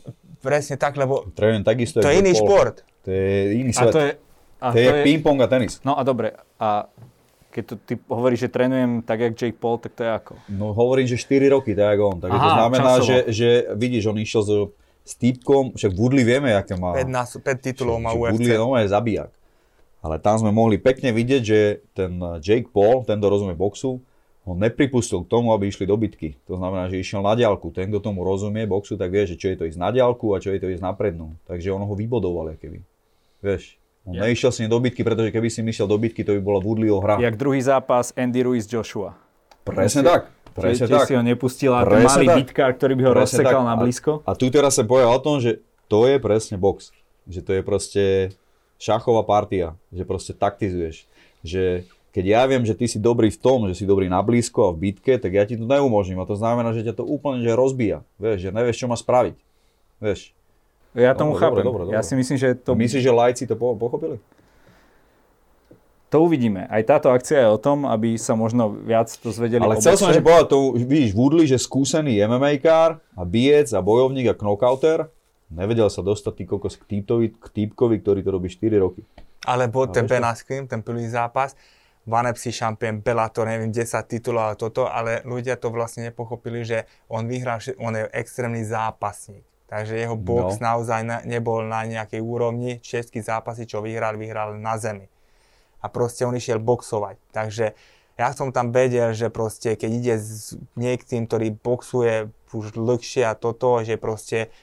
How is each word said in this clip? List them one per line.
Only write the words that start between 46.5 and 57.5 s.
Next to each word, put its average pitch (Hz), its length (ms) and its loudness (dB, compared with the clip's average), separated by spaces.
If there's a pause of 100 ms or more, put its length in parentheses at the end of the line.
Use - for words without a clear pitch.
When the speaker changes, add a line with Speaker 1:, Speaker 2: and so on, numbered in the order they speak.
Speaker 2:
box. 95 400 -2 (320)
Že 90 160 -12
to - 80 -6
je 95 100 0
proste 101 420 -2 (720)
šachová 113 500 0
partia. 98 480 0 (160)
Že 90 140 -8
proste 92 260 -8
taktizuješ. 90 720 -4 (400)
Že 90 400 -4 (260)
keď 95 160 -4
ja 104 220 4
viem, 131 160 2
že 110 100 0
ty 123 140 -2
si - 100 -6
dobrý 117 320 2
v - 80 -6
tom, 123 300 2
že 92 80 -4
si 98 100 -8
dobrý 95 220 2
na 90 120 0
blízko 117 460 0
a 92 80 0
v 85 140 -4
bitke, 123 320 0
tak 95 100 -6
ja 98 140 2
ti 110 100 -4
to 113 140 -6
neumožním. 110 500 0
A 92 80 -6
to 101 80 -6
znamená, 117 380 -2
že 113 100 -4
ťa 110 140 -6
to 123 80 -6
úplne 139 400 -4
že 117 80 0